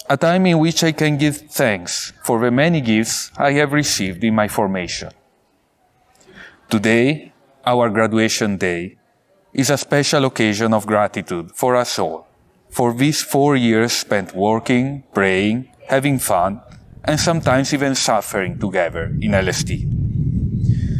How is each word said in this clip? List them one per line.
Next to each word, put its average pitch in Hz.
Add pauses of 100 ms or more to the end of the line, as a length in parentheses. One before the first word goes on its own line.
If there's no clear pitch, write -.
a 143
time 170
in 170
which 160
I 165
can 156
give 147
thanks 104 (100)
for 120
the 120
many 151
gifts 113
I 139
have 143
received 101
in 110
my 107
formation. 95 (1600)
Today, 117 (340)
our 123
graduation 110
day, 90 (560)
is 131
a 143
special 143
occasion 110
of 104
gratitude 95
for 127
us 123
all, 82 (440)
for 120
these 139
four 143
years 117
spent 101
working, 123 (100)
praying, 101 (180)
having 135
fun, 98 (440)
and 151
sometimes 139
even 139
suffering 101
together 85
in 104
L 95
S -
T. - (1120)